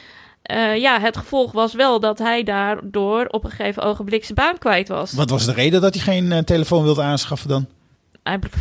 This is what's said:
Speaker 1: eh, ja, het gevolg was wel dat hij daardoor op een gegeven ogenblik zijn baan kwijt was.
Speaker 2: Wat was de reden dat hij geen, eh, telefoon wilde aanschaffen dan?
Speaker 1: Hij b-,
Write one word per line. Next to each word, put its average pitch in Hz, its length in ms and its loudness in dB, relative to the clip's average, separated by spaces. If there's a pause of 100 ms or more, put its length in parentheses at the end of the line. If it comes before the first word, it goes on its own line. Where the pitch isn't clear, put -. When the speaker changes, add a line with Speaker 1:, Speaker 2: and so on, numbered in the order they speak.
(420)
Speaker 1:
eh, 220 360 0
ja, 247 220 4
het 226 180 0
gevolg 254 340 -2
was 220 220 0
wel 240 260 2
dat 214 200 0
hij 233 240 -2
daardoor 202 840 -2
op 220 180 -4
een 220 60 -8
gegeven 202 340 -6
ogenblik 208 400 -2
zijn 214 120 -8
baan 330 220 0
kwijt 196 300 0
was. 165 260 -6
Speaker 2:
Wat 135 160 0
was 117 160 0
de 123 80 0
reden 160 280 4
dat 190 120 4
hij 190 100 -4
geen, 180 280 0
eh, 165 80 2
telefoon 160 440 2
wilde 151 180 4
aanschaffen 143 480 -2
dan? 135 160 0 (580)
Speaker 1:
Hij 190 160 -4
b-, - 60 -8 (160)